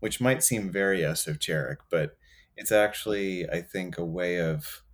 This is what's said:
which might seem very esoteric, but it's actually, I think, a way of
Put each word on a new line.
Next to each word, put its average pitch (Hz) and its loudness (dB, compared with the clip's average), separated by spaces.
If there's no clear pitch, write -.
which 107 -4
might 131 4
seem 101 0
very 98 2
esoteric, 76 -2
but 78 0
it's - -4
actually, 101 2
I 85 -2
think, 90 -6
a 85 -2
way 87 -2
of 80 -2